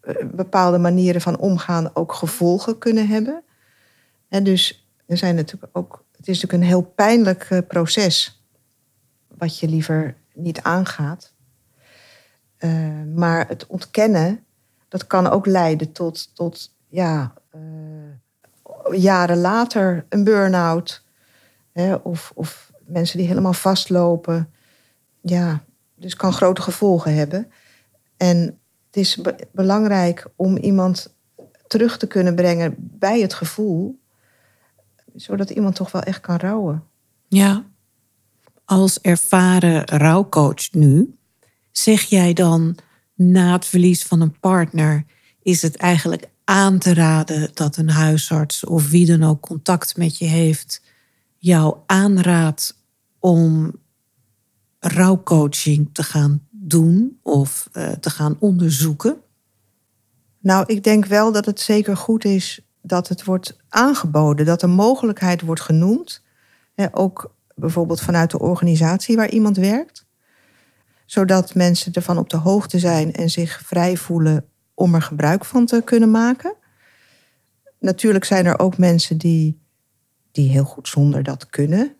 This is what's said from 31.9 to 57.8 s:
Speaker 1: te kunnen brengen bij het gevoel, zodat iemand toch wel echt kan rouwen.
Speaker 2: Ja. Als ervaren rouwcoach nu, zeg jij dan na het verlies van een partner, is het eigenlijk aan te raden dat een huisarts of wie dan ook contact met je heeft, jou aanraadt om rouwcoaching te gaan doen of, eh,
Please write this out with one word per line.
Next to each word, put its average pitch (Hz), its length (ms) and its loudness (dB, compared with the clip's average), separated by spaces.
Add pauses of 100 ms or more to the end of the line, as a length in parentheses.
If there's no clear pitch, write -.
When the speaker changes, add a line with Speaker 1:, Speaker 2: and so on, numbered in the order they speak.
Speaker 1:
te 214 100 -6
kunnen 180 280 0
brengen 170 420 0
bij 214 440 -2
het 190 120 -2
gevoel, 202 680 -6 (1160)
zodat 196 340 -6
iemand 196 260 -2
toch - 160 -8
wel 185 120 -6
echt 190 180 -6
kan 175 160 -4
rouwen. 180 460 -4 (440)
Speaker 2:
Ja. 196 380 2 (1000)
Als 190 360 2
ervaren 180 840 2
rouwcoach 160 840 2
nu, 156 440 4 (560)
zeg 214 320 2
jij 180 300 4
dan 165 440 2 (360)
na 180 380 4
het 180 140 0
verlies 180 400 2
van 165 160 2
een 156 180 -2
partner, 160 640 0 (360)
is 180 200 0
het 160 140 -4
eigenlijk 170 540 -2 (140)
aan 190 360 2
te 180 140 2
raden 160 600 2
dat 147 240 -4
een 160 120 0
huisarts 156 760 0
of 156 240 0
wie 175 160 6
dan 160 180 4
ook 156 180 2
contact - 560 -4
met 170 200 -2
je 170 80 -6
heeft, 160 560 -2 (560)
jou 160 480 2
aanraadt 180 960 0 (360)
om 160 520 2 (1080)
rouwcoaching 156 1120 0
te 156 100 -8
gaan 147 480 0
doen 180 720 2
of, - 480 -2
eh, - 200 -8